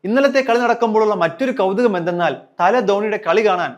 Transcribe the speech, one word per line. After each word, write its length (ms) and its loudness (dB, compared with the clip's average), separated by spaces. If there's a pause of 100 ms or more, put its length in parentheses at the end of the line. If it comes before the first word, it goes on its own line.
ഇന്നലത്തെ 440 2
കളി 100 2
നടക്കുമ്പോഴുള്ള 560 0
മറ്റൊരു 460 -2
കൗതുകം 360 0
എന്തെന്നാൽ 400 -2 (240)
തല 200 4 (100)
ധോണിയുടെ 360 -2
കളി 220 2
കാണാൻ 300 -2